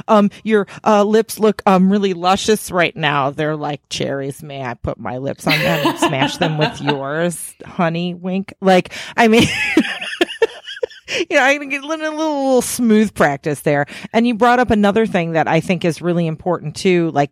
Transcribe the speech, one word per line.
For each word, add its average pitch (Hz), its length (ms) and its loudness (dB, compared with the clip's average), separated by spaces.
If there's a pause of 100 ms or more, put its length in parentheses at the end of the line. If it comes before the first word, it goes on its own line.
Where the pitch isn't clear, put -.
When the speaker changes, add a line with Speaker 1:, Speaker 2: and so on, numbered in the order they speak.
Speaker 1:
um, 208 240 4 (140)
"Your, 208 240 2 (160)
uh, 208 180 4
lips 214 360 0
look, 214 280 2
um, 190 240 6
really 196 240 0
luscious 190 560 0
right 170 260 0
now." 147 340 0
They're 151 260 -2
like, 147 320 -6
"Cherries, 135 520 -6
may 139 220 -12
I 123 120 -8
put - 240 -8
my 120 200 -8
lips - 300 -6
on 151 100 0
them - 280 -2
and - 120 -2
smash 147 380 -2
them 156 220 -2
with 147 220 -2
Speaker 2:
<laughs> - 0 -
Speaker 1:
yours, 147 760 -4 (100)
honey?" 175 500 -4
Wink. 185 460 -6
Like, 185 320 4 (240)
I 240 100 4
mean, 226 160 6
<laughs> - 840 -2 (1000)
you 339 80 0
know, 269 60 4
I 277 160 2
get 277 240 -8
a 277 40 -14
little, 311 300 -4
little, 302 280 -2
little 262 180 4
smooth 220 520 2
practice 147 460 -2
there. 143 260 2 (260)
And 226 140 2
you 247 80 0
brought 240 260 4
up 247 100 2
another 208 360 2
thing 170 260 -2
that 156 160 0
I 160 120 2
think 175 240 -2
is 165 160 0
really 170 260 0
important 156 500 -4
too, 175 340 2
like, 143 220 0